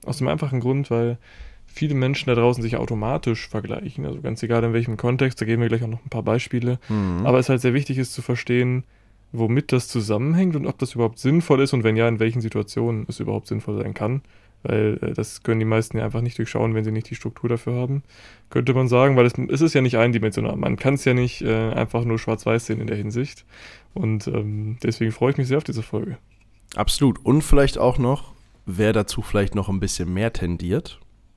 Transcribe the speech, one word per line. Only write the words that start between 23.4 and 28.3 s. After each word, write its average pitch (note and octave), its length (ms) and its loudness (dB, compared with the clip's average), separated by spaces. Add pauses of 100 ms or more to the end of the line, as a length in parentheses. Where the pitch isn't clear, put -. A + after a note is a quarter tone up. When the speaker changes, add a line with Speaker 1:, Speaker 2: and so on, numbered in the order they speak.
Speaker 1:
Und, A2 340 -2
ähm, G#2+ 540 -4
deswegen A2+ 300 0
freue B2 180 2
ich C#3+ 80 -2
mich B2+ 100 -2
sehr C3+ 100 0
auf D#3 60 -4
diese A2+ 180 -6
Folge. A#2+ 360 -6 (580)
Speaker 2:
Absolut. - 480 2
Und C#3+ 180 4
vielleicht C#3 360 6
auch B2 200 4
noch, C3 360 0 (320)